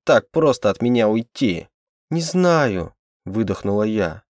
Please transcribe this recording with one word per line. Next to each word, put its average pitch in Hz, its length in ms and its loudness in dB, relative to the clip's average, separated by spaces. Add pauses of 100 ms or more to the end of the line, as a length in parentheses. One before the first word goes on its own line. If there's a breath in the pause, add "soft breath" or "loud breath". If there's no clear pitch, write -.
так 123 260 2
просто 123 400 0
от 98 100 -6
меня 120 280 2
уйти». 107 600 -2 (420)
«Не 165 100 -2
знаю», 156 760 0 (300)
выдохнула 101 580 -2
я. 107 500 -4